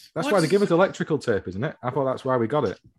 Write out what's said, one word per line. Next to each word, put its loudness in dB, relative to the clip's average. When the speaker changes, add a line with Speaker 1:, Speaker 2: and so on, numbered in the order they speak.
Speaker 1:
That's -2
Speaker 2:
why 0
Speaker 1:
why 4
they 2
Speaker 2:
does 0
Speaker 1:
give 4
us 2
electrical 2
tape, -2
isn't -6
it? -6
I -6
thought -2
that's -4
why 2
we 2
got 0
it. -4